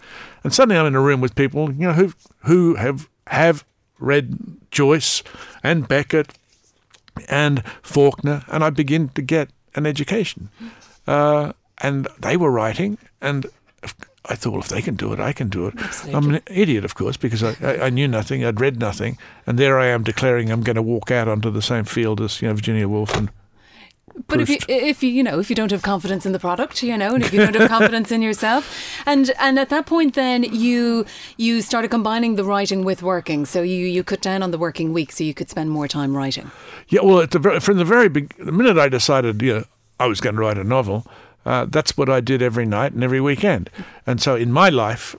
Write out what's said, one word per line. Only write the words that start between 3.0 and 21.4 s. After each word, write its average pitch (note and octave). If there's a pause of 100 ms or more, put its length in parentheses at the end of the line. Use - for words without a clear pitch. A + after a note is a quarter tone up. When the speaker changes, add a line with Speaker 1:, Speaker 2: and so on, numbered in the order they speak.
Speaker 1:
have D#3+ (340)
read C3 (340)
Joyce D3 (400)
and D#3
Beckett C#3+ (960)
and C#3+ (200)
Faulkner, C#3+
and D3+
I D#3
begin D3+
to -
get D3 (260)
an D3
education. D3 (560)
Uh, D3 (260)
and C#3 (100)
they C3+
were E3+
writing, A#2+ (240)
and C#3 (840)
I A2+
thought, A2
"Well, G2+
if -
they G2+
can -
do G#2+
it, G#2
I A2+
can B2
do F#2+
it." G2+
Speaker 2:
Absolutely. -
Speaker 1:
I'm D3
an D#3+
idiot, E3+
of G#2
course, -
because A2+
I, A2
I, A#2+
I C3
knew C3+
nothing, A#2+
I'd A2+
read B2
nothing, A2+ (300)
and A#2+
there C3+
I B2+
am A#2+
declaring A#2
I'm A2+
gonna A2+
walk A2+
out A#2
onto A2